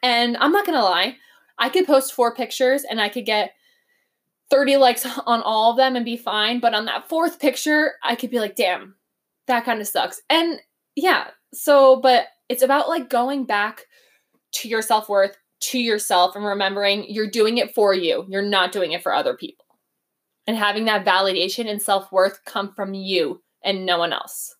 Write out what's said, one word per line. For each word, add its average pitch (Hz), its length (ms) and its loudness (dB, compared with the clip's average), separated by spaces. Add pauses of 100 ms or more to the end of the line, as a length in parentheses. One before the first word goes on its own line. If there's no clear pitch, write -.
And 240 360 0
I'm 285 160 2
not 403 120 2
gonna 320 160 0
lie, 190 360 0 (400)
I 240 120 0
could 370 160 2
post 269 280 2
four 233 200 2
pictures 254 520 -2
and 226 160 -4
I 208 80 0
could 214 160 -8
get 208 260 -2 (960)
thirty 277 280 4
likes 247 280 4 (220)
on 233 140 2
all 220 300 2
of 233 60 -2
them 262 200 2
and 233 80 -4
be 233 120 -6
fine. 214 420 -2
But 233 140 0
on 220 120 -2
that - 240 -8
fourth 330 280 0
picture, 302 640 0
I 233 140 0
could 233 160 -8
be 240 80 -2
like, 208 160 -4
"Damn, 185 400 -2 (500)
that 240 200 -2
kinda 220 200 -4
sucks." - 440 -4
And 330 300 0 (360)
yeah, 302 320 0 (260)
so, 269 440 6
but 254 300 4 (220)
it's 254 140 0
about, 277 260 2
like, 320 220 -4
going 262 340 -2
back 214 400 -4 (680)
to - 140 -8
your 220 140 -4
self-worth, 202 560 0 (220)
to - 180 -4
yourself, 208 580 0
and 202 80 -10
remembering 202 640 -2
you're 214 220 -4
doing 226 300 0
it - 160 -4
for 202 180 4
you. 170 340 -2
You're 196 140 -4
not 196 300 0
doing 175 220 -4
it 175 100 -8
for - 100 -2
other 143 220 0
people. - 320 -18 (800)
And 226 100 -2
having 208 280 -2
that 208 200 0
validation 190 640 0
and 208 100 -6
self-worth 196 680 0
come 196 280 -8
from 196 220 -8
you 185 480 -4 (180)
and 190 240 -4
no 180 140 0
one 170 120 -2
else. - 480 -12